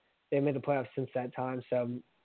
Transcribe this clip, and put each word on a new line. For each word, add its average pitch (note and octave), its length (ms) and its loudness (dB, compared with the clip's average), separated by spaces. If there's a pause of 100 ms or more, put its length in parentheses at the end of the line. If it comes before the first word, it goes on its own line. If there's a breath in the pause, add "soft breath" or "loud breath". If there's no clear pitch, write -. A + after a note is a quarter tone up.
(300)
they C#3+ 100 4
made C#3+ 140 4
the C3+ 60 -2
playoffs C3 340 0
since C3 200 -2
that B2 200 -2
time. B2+ 360 -4
So B2 180 2 (360)